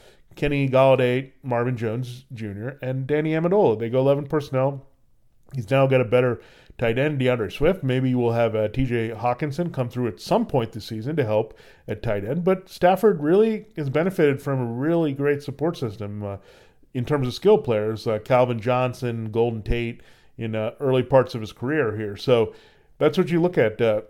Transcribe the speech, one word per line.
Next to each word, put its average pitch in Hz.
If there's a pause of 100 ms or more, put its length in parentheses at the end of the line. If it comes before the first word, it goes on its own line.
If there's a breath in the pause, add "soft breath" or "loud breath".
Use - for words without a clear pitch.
(360 soft breath)
Kenny 143
Golladay, 131 (120)
Marvin 120
Jones 120
Junior, 107
and 131
Danny 151
Amendola. 165
They 117
go 127
eleven 139
personnel. 139 (640)
He's 113
now 135
got 131
a 117
better 123 (380 loud breath)
tight 117
end, 143
DeAndre 123
Swift. 185
Maybe 131
we'll 120
have, 117
uh, 107
T 127
J 117
Hawkinson 135
come 127
through 123
at 107
some -
point 117
this 104
season 117
to 139
help 107 (340 soft breath)
at 107
tight 104
end. 156
But 190
Stafford 185
really 208
has 143
benefited 180
from 139
a 123
really 147
great 139
support 151
system, 104
uh, 98 (580 soft breath)
in 123
terms 143
of 120
skill 208
players, 110
uh, 110
Calvin 123
Johnson, 120
Golden 113
Tate 117 (360 soft breath)
in, 113
uh, 107
early 131
parts 123
of 113
his 107
career 123
here. 107
So 117 (440 loud breath)
that's 151
what 170
you 170
look 180
at. 110
Uh, 110